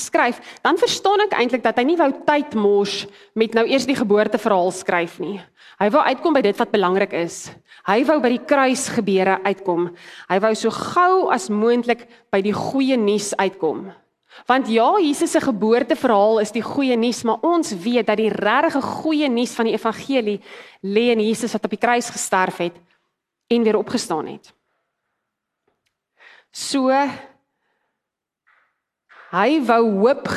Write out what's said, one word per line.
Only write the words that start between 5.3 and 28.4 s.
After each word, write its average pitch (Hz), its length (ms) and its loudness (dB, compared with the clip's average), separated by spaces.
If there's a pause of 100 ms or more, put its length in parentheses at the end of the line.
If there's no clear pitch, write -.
Hy 208 100 2
wou 294 160 4
uitkom 277 300 0
by 262 80 4
dit 202 100 2
wat 233 160 -2
belangrik 196 480 0
is. 170 300 -8 (340)
Hy 202 140 0 (100)
wou 311 160 2
by 247 80 2
die 240 160 -2
kruisgebeure 202 960 0
uitkom. 180 460 -2 (400)
Hy 180 160 2
wou 220 100 2
so 220 160 -2
gou 359 640 2
as 247 160 -4
moontlik 233 540 0 (260)
by 202 140 0
die 208 100 0
goeie 269 460 0
nuus 208 340 0
uitkom. 185 540 -4 (580)
Want 247 240 2
ja, 226 160 4 (160)
Jesus 294 320 0
se 302 80 2
geboorteverhaal 226 1000 2
is - 100 -8
die 220 80 -4
goeie 262 320 -2
nuus, 233 320 -2
maar 220 160 -2
ons 330 320 0
weet 220 320 -2
dat 214 160 0
die 214 80 2
regte 269 480 0
goeie 302 480 -2
nuus 240 300 -2
van 226 100 0
die 214 80 0
evangelie 220 640 -4 (400)
lê 214 320 0
in 214 140 2
Jesus 226 320 -2
wat 208 100 -4
op 208 80 -8
die - 60 -10
kruis 240 320 0
gesterf 185 500 -2
het 170 160 -6 (720)
en 233 160 2
weer 208 140 2
opgestaan - 500 -6
het. - 220 -20 (2000)
So, 262 400 -2 (2500)